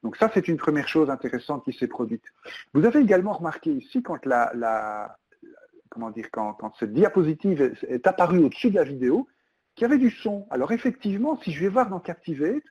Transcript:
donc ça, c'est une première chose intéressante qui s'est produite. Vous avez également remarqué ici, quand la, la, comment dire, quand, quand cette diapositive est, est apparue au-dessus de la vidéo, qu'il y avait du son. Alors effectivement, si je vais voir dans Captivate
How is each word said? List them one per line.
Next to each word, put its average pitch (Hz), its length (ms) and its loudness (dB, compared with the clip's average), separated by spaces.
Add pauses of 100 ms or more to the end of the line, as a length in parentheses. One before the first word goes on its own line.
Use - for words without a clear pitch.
donc 113 160 -8
ça, 220 160 2
c'est 185 140 0
une 165 100 0
première 147 300 0
chose 156 220 2
intéressante 127 560 -6
qui 127 80 -6
s'est - 140 -4
produite. 113 360 -6 (500)
Vous 156 120 4
avez 233 140 6
également 196 340 4
remarqué 165 380 -6
ici, 143 300 -4
quand - 240 -8
la, 120 300 2
la, 107 640 -4 (720)
comment 113 200 -10
dire, 110 220 -12
quand, 107 220 -6
quand 107 260 -12
cette 107 140 -4
diapositive 165 680 2
est, - 220 0
est 123 240 -2
apparue 175 320 4
au-dessus 170 320 4
de 190 40 0
la 170 100 4
vidéo, 135 420 0 (480)
qu'il - 80 -2
y 240 80 2
avait 294 60 4
du 247 140 4
son. 202 380 -6
Alors 135 220 -2
effectivement, 240 720 -2
si 175 100 -6
je 147 100 -6
vais 190 80 2
voir 240 200 2
dans 185 100 -6
Captivate 170 720 -4